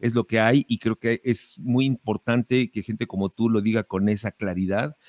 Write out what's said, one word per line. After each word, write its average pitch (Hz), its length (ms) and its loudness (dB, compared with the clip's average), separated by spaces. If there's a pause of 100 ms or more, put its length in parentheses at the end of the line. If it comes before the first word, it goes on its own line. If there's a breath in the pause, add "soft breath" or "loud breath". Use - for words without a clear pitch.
es 117 160 0
lo 113 100 0
que 113 140 0
hay 123 280 4
y 117 120 0
creo 113 180 -2
que 113 260 -2
es - 360 -2
muy 127 260 0
importante 120 840 0
que 104 100 -4
gente 110 240 -6
como 98 240 -4
tú 117 180 0
lo 110 120 2
diga 110 240 0
con 95 240 0
esa 104 240 -2
claridad 98 640 -4 (120 loud breath)